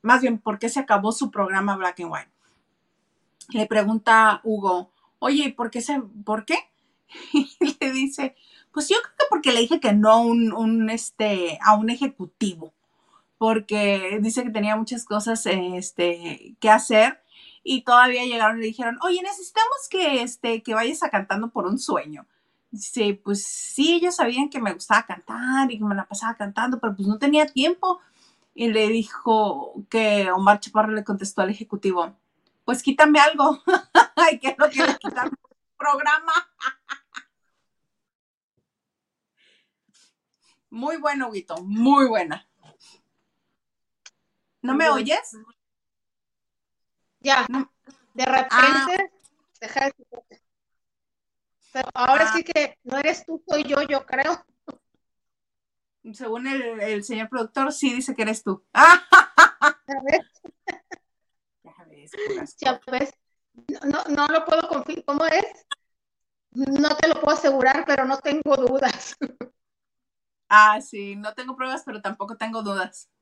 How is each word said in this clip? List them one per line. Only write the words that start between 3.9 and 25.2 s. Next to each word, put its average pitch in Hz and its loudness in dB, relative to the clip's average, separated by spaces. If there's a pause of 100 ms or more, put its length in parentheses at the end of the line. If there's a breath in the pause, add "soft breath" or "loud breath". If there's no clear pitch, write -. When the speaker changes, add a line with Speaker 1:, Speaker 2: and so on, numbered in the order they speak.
Speaker 1:
Hugo, 196 -2 (260)
"Oye, 285 0
¿y 254 -6
por 226 -6
qué 240 -8
se, 285 -4 (240)
por 214 -4
qué?" - -2 (520)
<laughs> - -20
Y 285 0
le 269 -2
dice, 269 -4 (360 soft breath)
"Pues 302 -6
yo 403 4
creo - -14
que 587 4
porque 302 0
le 233 2
dije 302 2
que 208 2
no 208 6
a 226 8
un, 233 2
un, 220 0
este, 202 -4
a 214 8
un 220 0
ejecutivo, 196 -6 (640)
porque 208 0
dice 226 -2
que 240 -6
tenía 214 -2
muchas 226 -6
cosas, 214 -4
este, 175 -4
que 214 2
hacer", 220 4 (440 soft breath)
y 254 -2
todavía 247 4
llegaron 226 0
y - -8
le 220 -6
dijeron, 233 -6
"Oye, 359 -2
necesitamos 427 -4
que, 294 0
este, 233 -6
que 226 -6
vayas 233 -2
a 302 -2
Cantando 208 -2
por 196 -6
un 208 -4
Sueño". - -6 (460)
Dice, 208 -4
"Pues 202 -4
sí, - -2
ellos 349 0
sabían 254 0
que 269 -8
me 202 -2
gustaba 214 0
cantar 254 -2